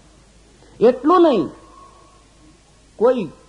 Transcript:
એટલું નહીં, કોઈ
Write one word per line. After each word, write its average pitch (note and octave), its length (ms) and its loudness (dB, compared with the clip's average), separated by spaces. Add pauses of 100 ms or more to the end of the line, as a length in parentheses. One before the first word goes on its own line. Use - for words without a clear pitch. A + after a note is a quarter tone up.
(880)
એટલું D4+ 360 2
નહીં, A#3 260 0 (1500)
કોઈ A#3+ 280 -2 (240)